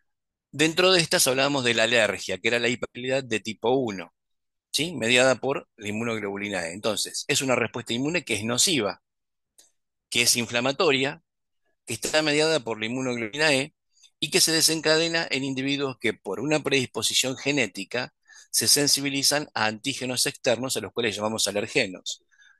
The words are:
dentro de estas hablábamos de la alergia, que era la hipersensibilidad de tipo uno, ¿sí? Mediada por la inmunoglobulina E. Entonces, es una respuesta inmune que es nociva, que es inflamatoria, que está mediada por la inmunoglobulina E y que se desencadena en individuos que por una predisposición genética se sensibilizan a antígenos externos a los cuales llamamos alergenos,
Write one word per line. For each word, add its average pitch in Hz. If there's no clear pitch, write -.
dentro 165
de 185
estas 165
hablábamos 135
de 117
la 113
alergia, 101
que -
era 120
la 120
hipersensibilidad 127
de 113
tipo 110
uno, 107
¿sí? 165
Mediada 123
por 135
la 104
inmunoglobulina 104
E. 82
Entonces, 104
es 143
una 131
respuesta 120
inmune 147
que 117
es 104
nociva, 117
que 120
es 117
inflamatoria, 135
que 117
está -
mediada 151
por 113
la 110
inmunoglobulina 127
E 135
y 156
que 185
se 165
desencadena 160
en 135
individuos 135
que 110
por -
una 147
predisposición 131
genética 127
se -
sensibilizan 143
a 110
antígenos 123
externos 127
a -
los 98
cuales 117
llamamos 107
alergenos, 101